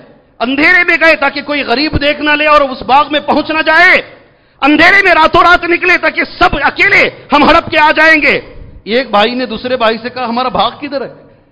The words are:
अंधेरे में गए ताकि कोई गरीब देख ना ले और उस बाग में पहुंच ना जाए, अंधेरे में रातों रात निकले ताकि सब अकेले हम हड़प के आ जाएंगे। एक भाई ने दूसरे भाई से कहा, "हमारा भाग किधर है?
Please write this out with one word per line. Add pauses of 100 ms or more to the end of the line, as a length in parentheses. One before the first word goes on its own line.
(400)
अंधेरे
में
गए
ताकि
कोई
गरीब
देख
ना
ले
और
उस
बाग
में
पहुंच
ना
जाए, (640)
अंधेरे
में
रातों
रात
निकले
ताकि
सब
अकेले (340)
हम
हड़प
के
आ
जाएंगे। (300)
एक
भाई
ने
दूसरे
भाई
से
कहा,
"हमारा
भाग
किधर
है? (440)